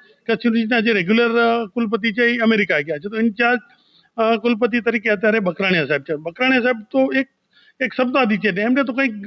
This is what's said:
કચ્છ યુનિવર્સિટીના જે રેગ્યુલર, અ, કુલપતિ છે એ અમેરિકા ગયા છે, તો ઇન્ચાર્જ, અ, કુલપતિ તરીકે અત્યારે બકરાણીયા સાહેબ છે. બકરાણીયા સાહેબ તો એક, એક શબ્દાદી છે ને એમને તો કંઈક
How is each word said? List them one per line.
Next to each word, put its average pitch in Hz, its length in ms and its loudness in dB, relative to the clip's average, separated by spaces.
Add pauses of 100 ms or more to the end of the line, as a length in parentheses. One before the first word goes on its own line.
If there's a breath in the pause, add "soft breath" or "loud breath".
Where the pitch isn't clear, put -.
(260 soft breath)
કચ્છ 226 200 -2
યુનિવર્સિટીના 226 340 0
જે 226 120 2
રેગ્યુલર, 226 480 2
અ, 233 260 0
કુલપતિ 220 460 -2
છે 233 100 -2
એ 240 160 2
અમેરિકા 214 400 2
ગયા 147 200 -4
છે, 175 100 -10
તો 220 80 -10
ઇન્ચાર્જ, 233 440 0 (560 soft breath)
અ, 226 200 2
કુલપતિ 233 440 0
તરીકે 226 300 -2
અત્યારે 214 280 2
બકરાણીયા 180 480 0
સાહેબ 143 160 -2
છે. 160 120 -6
બકરાણીયા 240 460 0
સાહેબ 247 220 0
તો 269 300 0
એક, 262 160 0 (520 soft breath)
એક 254 140 -2
શબ્દાદી 247 440 2
છે 202 120 0
ને 185 100 -2
એમને 254 240 2
તો 254 80 -4
કંઈક 254 200 -2 (140)